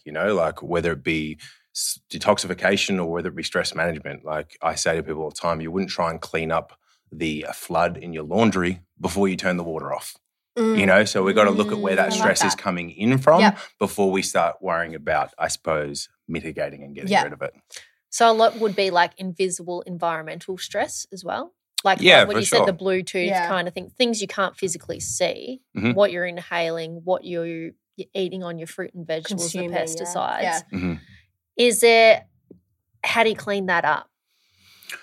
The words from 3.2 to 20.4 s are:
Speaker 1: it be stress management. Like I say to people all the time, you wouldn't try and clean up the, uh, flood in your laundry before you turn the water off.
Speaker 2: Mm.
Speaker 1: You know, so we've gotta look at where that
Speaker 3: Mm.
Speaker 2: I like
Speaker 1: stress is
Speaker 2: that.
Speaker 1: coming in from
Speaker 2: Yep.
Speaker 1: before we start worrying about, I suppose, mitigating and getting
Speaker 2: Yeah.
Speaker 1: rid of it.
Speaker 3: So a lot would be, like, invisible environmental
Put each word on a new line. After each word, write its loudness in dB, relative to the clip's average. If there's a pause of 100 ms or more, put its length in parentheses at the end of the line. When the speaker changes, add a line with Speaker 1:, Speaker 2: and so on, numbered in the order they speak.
Speaker 1:
it -12
be -10
stress -4
management. -6
Like -8
I -2
say -2
to -4
people -6
all -6
the -16
time, -2
you -8
wouldn't -2
try -2
and -8
clean -4
up -4 (340)
the, -6
uh, -10
flood -2
in -12
your -8
laundry 2 (180)
before 0
you 0
turn -2
the -4
water -6
off. -10 (400)
Speaker 2:
Mm. 2
Speaker 1:
You 4
know, 8
so 0
we've 4
gotta 6
look 2
at -4
where 0
that 4
Speaker 3:
Mm. 0
Speaker 2:
I 0
like 0
Speaker 1:
stress 2
is 0
Speaker 2:
that. -16
Speaker 1:
coming -4
in 2
from 6
Speaker 2:
Yep. 4 (220)
Speaker 1:
before 2
we 2
start 0
worrying -2
about, -2
I -2
suppose, -4 (180)
mitigating -6
and -18
getting -6
Speaker 2:
Yeah. 4
Speaker 1:
rid -6
of -12
it. -8 (560)
Speaker 3:
So 4
a 6
lot 4
would 0
be, 0
like, 2
invisible -6
environmental -6